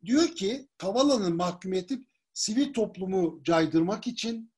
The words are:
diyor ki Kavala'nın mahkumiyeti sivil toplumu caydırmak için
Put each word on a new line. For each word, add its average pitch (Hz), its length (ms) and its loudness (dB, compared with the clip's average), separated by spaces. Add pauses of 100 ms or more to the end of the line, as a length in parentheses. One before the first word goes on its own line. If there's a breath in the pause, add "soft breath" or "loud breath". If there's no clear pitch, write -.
diyor 294 220 4
ki 247 400 -4 (100)
Kavala'nın 208 580 2
mahkumiyeti 180 640 -4 (340)
sivil 233 400 -2
toplumu 185 680 -2
caydırmak 165 640 2
için 226 500 -8